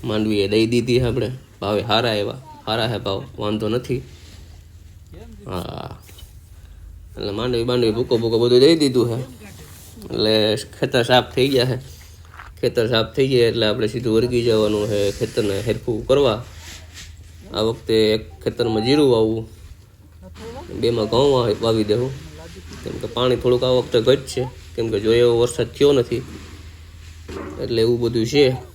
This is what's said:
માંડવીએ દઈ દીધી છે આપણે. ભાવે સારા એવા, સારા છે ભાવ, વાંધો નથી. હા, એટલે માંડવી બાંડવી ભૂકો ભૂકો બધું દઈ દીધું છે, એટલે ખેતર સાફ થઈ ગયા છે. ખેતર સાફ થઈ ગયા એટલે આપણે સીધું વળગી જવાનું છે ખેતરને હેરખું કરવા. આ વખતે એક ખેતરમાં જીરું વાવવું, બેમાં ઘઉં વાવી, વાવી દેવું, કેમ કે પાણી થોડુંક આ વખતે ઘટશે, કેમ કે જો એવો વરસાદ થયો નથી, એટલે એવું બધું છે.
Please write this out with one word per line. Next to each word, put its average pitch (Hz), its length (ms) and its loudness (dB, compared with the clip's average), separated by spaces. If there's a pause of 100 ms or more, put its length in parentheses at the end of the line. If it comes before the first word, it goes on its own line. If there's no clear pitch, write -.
માંડવીએ 107 440 0
દઈ 110 180 4
દીધી 120 340 2
છે 127 80 0
આપણે. 117 200 -2 (300)
ભાવે 101 240 -2
સારા 113 400 0
એવા, 117 180 -6 (220)
સારા 113 300 -2
છે 104 60 -4
ભાવ, 98 200 -4 (180)
વાંધો 107 320 -4
નથી. 127 340 -4 (1400)
હા, - 480 -10 (1200)
એટલે - 240 -8
માંડવી 117 320 -2
બાંડવી 120 280 2
ભૂકો 123 240 0
ભૂકો 113 200 0
બધું 123 240 6
દઈ 165 160 8
દીધું 127 300 2
છે, 117 100 -4 (840)
એટલે 107 320 -2 (400)
ખેતર 127 280 0
સાફ 123 280 2
થઈ 127 180 2
ગયા 127 220 2
છે. 113 80 -2 (760)
ખેતર 120 320 0
સાફ 113 220 2
થઈ 135 160 0
ગયા 120 240 4
એટલે 113 160 0
આપણે 104 220 0
સીધું 120 260 -2
વળગી 120 320 2
જવાનું 107 420 2
છે 104 120 0 (120)
ખેતરને 104 440 -2 (100)
હેરખું 113 400 -4
કરવા. 131 320 2 (1120)
આ 104 120 -4
વખતે 113 340 -2 (160)
એક 110 100 0 (160)
ખેતરમાં 113 480 -2
જીરું 143 240 4
વાવવું, 113 340 2 (1300)
બેમાં 113 320 0
ઘઉં 131 220 4
વાવી, 127 280 2
વાવી 113 300 2
દેવું, 123 220 0 (680)
કેમ - 240 -10
કે - 80 -8
પાણી 123 320 0
થોડુંક 123 240 2
આ 127 120 4
વખતે 123 280 2
ઘટશે, 131 360 2 (300)
કેમ 117 180 -2
કે 107 100 0
જો 110 120 0
એવો 120 200 6 (100)
વરસાદ 123 320 -2
થયો 143 180 4
નથી, 123 300 0 (1400)
એટલે 117 240 -2
એવું 120 180 2
બધું 113 260 0
છે. 143 180 4 (300)